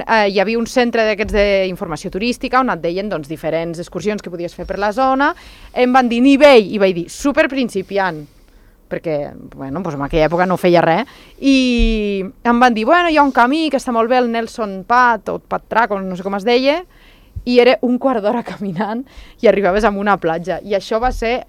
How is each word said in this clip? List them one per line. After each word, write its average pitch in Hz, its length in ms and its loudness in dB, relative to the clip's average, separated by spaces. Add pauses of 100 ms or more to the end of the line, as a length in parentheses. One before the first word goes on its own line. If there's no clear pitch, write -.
eh, 214 240 2
hi 196 100 -2
havia 226 180 0
un 226 80 -2
centre 233 380 0
d'aquests 208 300 -2
d'informació 190 760 0
turística 240 500 -2
on 254 100 0
et 170 100 -4
deien, 175 280 -4
doncs, 156 200 -6
diferents 160 500 -4
excursions 190 440 -6
que 185 80 -12
podies 170 240 -10
fer 180 120 -12
per 190 120 -8
la 208 140 -2
zona. 262 420 0 (400)
Em 247 180 2
van 254 160 4
dir, 233 140 0
«Nivell», 269 500 6
i 214 60 -2
vaig 190 160 2
dir, 170 160 -6
«Súper 311 380 0
principiant», 190 760 -4 (640)
perquè, 151 440 -6 (240)
bueno, 139 260 -10
doncs 165 140 -6
en 139 60 -6
aquella 156 260 2
època 175 180 0
no 185 100 0
feia 175 240 4
res, 170 240 2 (360)
i 226 840 0 (200)
em 240 160 2
van 247 140 6
dir, 214 120 -2
«Bueno, 339 240 4
hi 311 80 2
ha 285 40 6
un 277 100 2
camí 285 380 2
que 277 60 -2
està 247 160 -4
molt 226 160 0
bé, 254 100 2
el 240 140 0
Nelson 214 560 -6
Pat, 240 400 2
o 170 100 -6
Pat - 300 -8
Track, 214 220 0
o 196 100 -4
no 185 160 -8
sé 185 60 -10
com 196 140 -6
es 190 80 -6
deia», 262 400 0 (600)
i 247 160 2
era 247 220 6
un 247 180 0
quart 254 240 -2
d'hora 240 220 -2
<laughs> - 80 -12
caminant 202 480 -6 (400)
i 226 80 6
arribaves 196 340 2
a 214 60 6
una 202 260 0
platja. 170 480 -4
I 202 140 -8
això 220 200 -4
va 247 140 -2
ser 240 360 -2